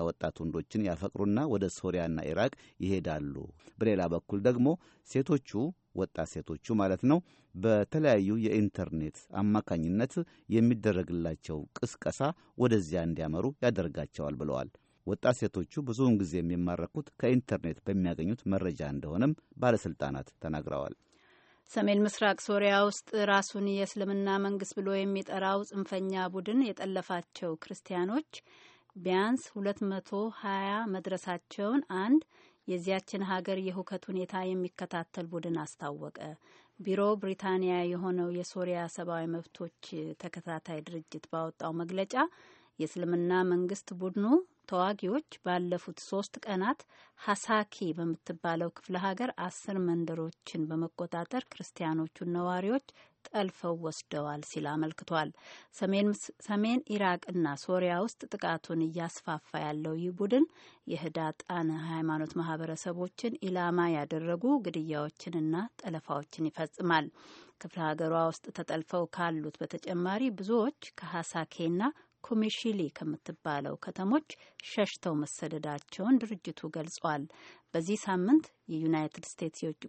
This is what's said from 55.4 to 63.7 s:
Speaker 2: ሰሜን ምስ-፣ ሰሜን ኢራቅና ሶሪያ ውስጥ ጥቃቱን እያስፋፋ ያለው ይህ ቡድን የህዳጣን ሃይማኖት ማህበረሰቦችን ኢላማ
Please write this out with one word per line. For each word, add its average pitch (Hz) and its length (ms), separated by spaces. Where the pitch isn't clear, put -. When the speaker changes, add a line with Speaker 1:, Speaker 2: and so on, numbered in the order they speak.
Speaker 2:
ሰሜን 196 340
ምስ-፣ 208 240
ሰሜን 220 460
ኢራቅና 180 580
ሶሪያ 185 420
ውስጥ 220 300
ጥቃቱን 165 540
እያስፋፋ 165 680
ያለው 156 360
ይህ 175 180
ቡድን 208 320
የህዳጣን 160 800
ሃይማኖት 160 560
ማህበረሰቦችን 165 1040
ኢላማ 175 480